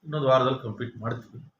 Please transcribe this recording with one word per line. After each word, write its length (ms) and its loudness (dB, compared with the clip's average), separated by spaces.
ಇನ್ನೊಂದು 240 -2
ವಾರದಲ್ಲಿ 340 4
ಕಂಪ್ಲೀಟ್ 360 -8
ಮಾಡ್ತೀವಿ. 600 -8